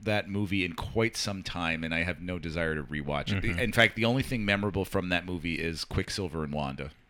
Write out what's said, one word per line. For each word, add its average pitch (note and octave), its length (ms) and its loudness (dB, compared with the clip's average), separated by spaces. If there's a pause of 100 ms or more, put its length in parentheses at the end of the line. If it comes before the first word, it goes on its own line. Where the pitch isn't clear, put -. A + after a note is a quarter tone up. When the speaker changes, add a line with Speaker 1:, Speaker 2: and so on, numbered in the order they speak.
Speaker 1:
that G#2 260 0
movie G2 360 2
in E2+ 100 -2
quite A2+ 420 0
some G2 260 -2
time, E2 420 -2
and E2 100 -2
I E2 80 2
have F2 180 -2
no F2+ 180 -4
desire D#2+ 360 0
to D2+ 80 -2
rewatch D2 500 -2
it. G2 100 2
Speaker 2:
Mm-hmm. F2 160 2
Speaker 1:
In A2+ 140 0
fact, A2+ 240 6
the A2+ 80 2
only B2 180 4
thing A#2+ 220 -2
memorable G2+ 400 2
from F#2 240 -2
that F2 160 2
movie E2+ 300 -2
is D#2+ 300 -2
Quicksilver E2+ 600 -2
and D2 80 -4
Wanda. C#2 380 -4 (200)